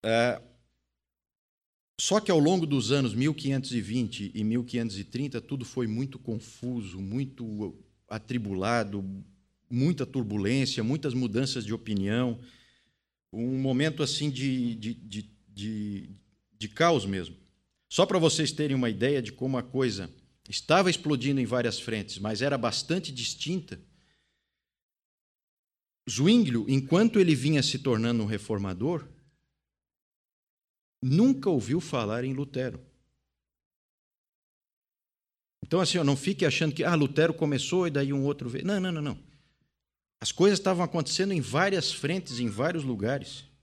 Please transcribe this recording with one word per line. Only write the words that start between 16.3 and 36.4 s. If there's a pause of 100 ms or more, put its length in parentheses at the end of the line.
de
caos
mesmo. (500)
Só
para
vocês
terem
uma
ideia
de
como
a
coisa (380)
estava
explodindo
em
várias
frentes,
mas
era
bastante
distinta, (2250)
Zwinglio,
enquanto
ele
vinha
se
tornando
um
reformador, (2000)
nunca
ouviu
falar
em
Lutero. (2750)
Então,
assim,
ó,
não
fique